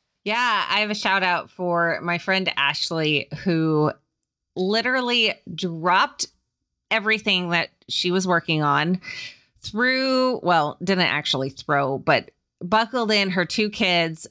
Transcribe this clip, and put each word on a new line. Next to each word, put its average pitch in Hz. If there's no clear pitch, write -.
Yeah, 220
I 196
have 214
a 214
shout 196
out 175
for 170
my 175
friend 190
Ashley, 151
who 160
literally 233
dropped 175
everything 208
that 170
she -
was 185
working 165
on, 147
threw, 254
well, 160
didn't 180
actually 139
throw, 139
but -
buckled 220
in 202
her 180
two 214
kids 175